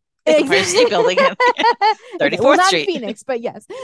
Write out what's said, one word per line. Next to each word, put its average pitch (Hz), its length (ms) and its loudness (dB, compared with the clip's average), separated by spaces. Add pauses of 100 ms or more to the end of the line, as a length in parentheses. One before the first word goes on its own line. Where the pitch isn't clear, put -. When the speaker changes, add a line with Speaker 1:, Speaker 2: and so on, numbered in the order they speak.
(260)
Speaker 1:
The 311 120 4
Empire 302 200 2
Speaker 2:
Exactly. 381 60 0
Speaker 1:
State 403 260 2
Building. 453 300 0
Speaker 2:
<laughs> 480 1040 0
Okay, 147 180 -2
well, 262 140 4
Speaker 1:
Thirty-fourth 302 40 2
Speaker 2:
not 359 100 4
Speaker 1:
Street. 359 180 0
Speaker 2:
Phoenix, 247 380 -8
but 247 180 -8
yes. - 240 -12 (180)